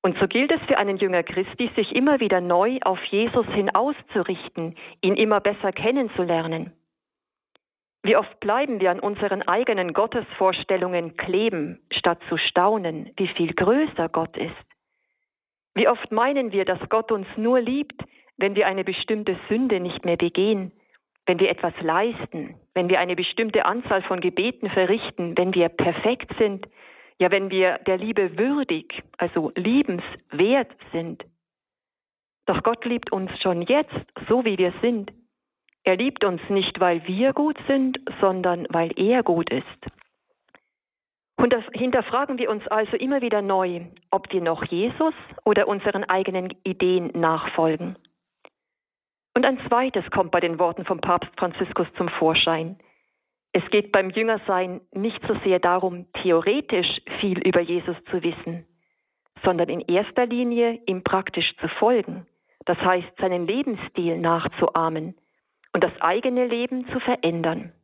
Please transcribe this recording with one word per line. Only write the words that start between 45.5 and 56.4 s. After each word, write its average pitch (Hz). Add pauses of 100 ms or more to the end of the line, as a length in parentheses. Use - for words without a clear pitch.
unseren 202
eigenen 185 (100)
Ideen 180
nachfolgen. 165 (1400)
Und 247
ein 262
zweites 240
kommt 180
bei 175
den 170
Worten 175
vom 175
Papst 175
Franziskus 180
zum 175
Vorschein. 165 (760)
Es 175
geht 208
beim 190
Jüngersein 190 (120)
nicht 202
so 214
sehr 185
darum, 180 (140)
theoretisch 185 (180)